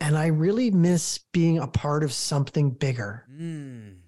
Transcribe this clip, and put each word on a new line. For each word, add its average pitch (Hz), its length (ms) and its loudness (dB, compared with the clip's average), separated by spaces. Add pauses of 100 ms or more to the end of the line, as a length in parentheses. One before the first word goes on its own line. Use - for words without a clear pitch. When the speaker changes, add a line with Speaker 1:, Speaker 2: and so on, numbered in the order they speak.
Speaker 1:
and 151 160 2
I 156 100 2
really 196 440 2
miss 175 480 2 (140)
being 165 260 4
a 160 80 -4
part 151 360 0
of 139 100 -2
something 143 580 0
bigger. 117 600 -6
Speaker 2:
Mm, 135 640 -12 (100)